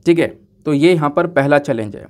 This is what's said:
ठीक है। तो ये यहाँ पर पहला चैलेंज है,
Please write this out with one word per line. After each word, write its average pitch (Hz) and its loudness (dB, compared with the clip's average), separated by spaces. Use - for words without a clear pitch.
ठीक 170 2
है। 139 0
तो 151 -2
ये 156 4
यहाँ 147 0
पर 170 -2
पहला 143 2
चैलेंज 113 -6
है, - -18